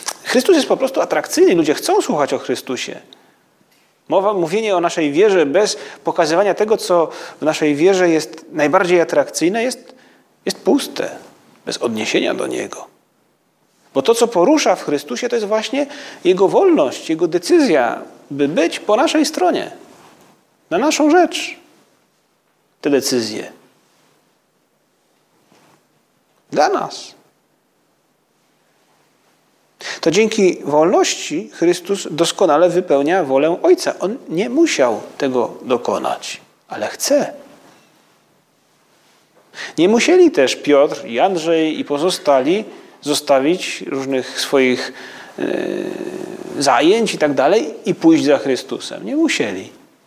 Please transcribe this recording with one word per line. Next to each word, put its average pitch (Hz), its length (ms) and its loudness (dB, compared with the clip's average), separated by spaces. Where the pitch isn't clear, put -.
Chrystus 262 320 2
jest 262 120 0
po 208 80 2
prostu 262 240 -2
atrakcyjny. 180 540 2
Ludzie 151 200 2
chcą 370 280 0
słuchać 147 300 -2
o 127 60 0
Chrystusie. - 600 -8
Mowa, 190 240 2
mówienie 196 440 -2
o 175 40 0
naszej 165 320 0
wierze 185 340 4
bez 185 300 2
pokazywania 170 500 0
tego, 214 220 0
co 175 320 0
w - 40 -4
naszej 151 300 0
wierze 180 360 4
jest 156 420 -2
najbardziej 170 480 2
atrakcyjne, 160 640 0
jest, 247 320 -8
jest 190 120 -4
puste, - 520 -2
bez - 120 -6
odniesienia - 560 -2
do - 120 -6
Niego. - 400 -10
Bo - 80 2
to, 233 120 2
co 233 140 2
porusza 226 480 2
w - 80 -10
Chrystusie, 226 440 -4
to 240 80 -2
jest 214 100 -4
właśnie 220 400 -4
Jego 185 240 4
wolność, 196 640 2
Jego 165 180 0
decyzja, 170 760 2
by 143 180 0
być 285 320 -2
po 208 160 0
naszej 311 300 2
stronie, - 440 -2
na 165 80 0
naszą 294 320 2
rzecz. - 460 0
Te 151 100 -2
decyzje. 120 640 -2
Dla 294 160 2
nas. - 460 -6
To 165 100 0
dzięki 202 540 2
wolności 175 840 0
Chrystus 175 600 -2
doskonale 165 580 2
wypełnia 170 560 0
wolę 143 380 0
Ojca. - 360 2
On 208 180 -4
nie 208 220 -2
musiał 143 500 2
tego 127 440 -2
dokonać, - 760 -4
ale - 200 -8
chce. - 440 -2
Nie 170 100 4
musieli 302 420 6
też 131 260 2
Piotr 143 500 2
i 117 140 -4
Andrzej 160 600 0
i 135 40 -8
pozostali 147 800 0
zostawić 143 800 0
różnych 135 600 -6
swoich, 127 520 0
e, - 60 -4
zajęć 147 560 2
i 165 40 -8
tak 147 160 0
dalej 156 400 2
i 180 100 -2
pójść 160 300 4
za 139 140 4
Chrystusem. - 640 -6
Nie 240 120 -6
musieli, 107 540 -2